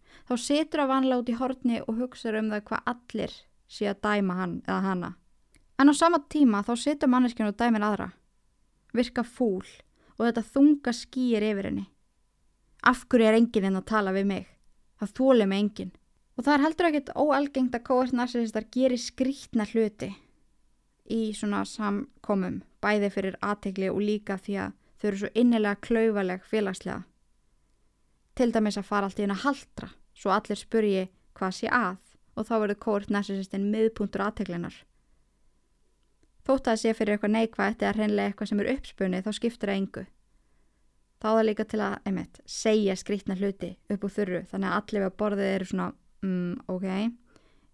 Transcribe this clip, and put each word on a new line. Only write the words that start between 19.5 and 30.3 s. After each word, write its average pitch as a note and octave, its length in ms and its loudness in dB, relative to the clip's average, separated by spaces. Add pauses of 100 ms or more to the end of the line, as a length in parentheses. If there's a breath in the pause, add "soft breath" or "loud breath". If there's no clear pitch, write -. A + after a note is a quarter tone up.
hluti G#3+ 420 -2 (1000)
í A3 240 -2
svona G#3 320 -2
samkomum, G3+ 920 -4 (200)
bæði G3+ 320 2
fyrir F#3+ 300 -4
athygli G3 480 -4
og - 100 -2
líka G#3 400 -2
því G3+ 220 -8
að F#3+ 140 -10 (200)
þau G#3 120 -4
eru G3 120 -4
svo G3+ 100 -6 (120)
innilega G#3+ 400 2
klaufaleg G3+ 640 0
félagslega. F#3+ 560 -4 (1400)
Til B3 160 4
dæmis G#3+ 260 0
að F#3+ 80 -8
fara G3+ 220 0
allt - 100 -10
í G3+ 60 0
einu G3+ 80 0
að F#3+ 100 -6
haltra, - 460 -6 (240)
svo - 180 0